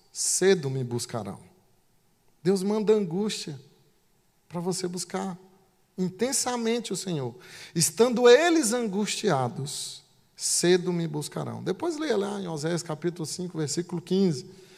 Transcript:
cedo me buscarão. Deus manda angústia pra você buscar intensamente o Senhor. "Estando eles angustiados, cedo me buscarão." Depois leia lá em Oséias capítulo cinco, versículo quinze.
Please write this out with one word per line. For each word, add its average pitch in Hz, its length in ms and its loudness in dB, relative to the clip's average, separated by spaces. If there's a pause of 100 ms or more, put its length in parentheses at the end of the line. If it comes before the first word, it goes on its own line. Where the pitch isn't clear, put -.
(120)
cedo 180 580 2
me 131 140 -2
buscarão. 117 560 -6 (1040)
Deus 185 220 0
manda 208 300 2
angústia 190 640 -2 (880)
pra 170 120 -10
você 175 280 -4
buscar 180 500 -6 (600)
intensamente 233 960 -2
o - 20 -4
Senhor. 143 400 -4 (400)
"Estando 240 540 6
eles 302 420 8
angustiados, 185 1300 -2 (320)
cedo 175 580 2
me 165 140 -2
buscarão." 147 560 -6
Depois 302 340 -4
leia 294 200 -2
lá 202 220 -2
em 190 80 -8
Oséias 160 340 -4
capítulo 160 440 -6
cinco, 175 320 -8
versículo 165 440 -4
quinze. 185 480 2 (280)